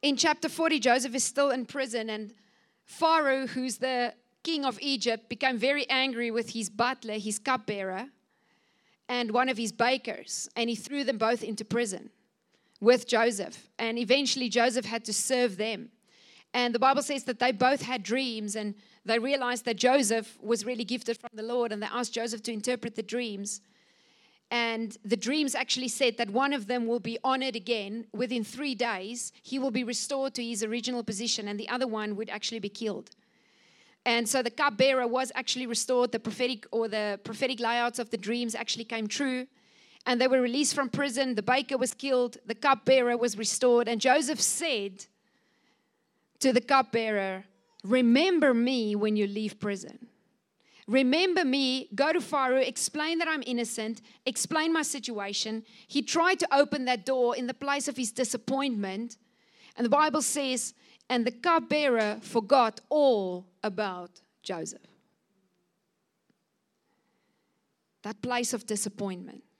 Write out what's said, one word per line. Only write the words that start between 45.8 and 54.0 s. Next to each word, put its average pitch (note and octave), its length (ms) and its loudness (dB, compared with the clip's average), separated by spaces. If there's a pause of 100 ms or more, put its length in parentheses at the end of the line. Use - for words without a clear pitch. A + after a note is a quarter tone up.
to C4 140 4
the B3 80 4
cupbearer, G#3+ 840 0 (360)
"Remember B3+ 680 6
me A#3 420 2
when G#3+ 220 0
you G#3 100 2
leave G#3 320 -6
prison. - 480 -8 (800)
Remember D#4 560 4
me, C4 500 0
go C#4 200 2
to D#4+ 80 2
Pharaoh, C4 400 2
explain D4+ 560 -2
that E4 100 0
I'm D#4 180 -4
innocent, A#3 560 -4 (240)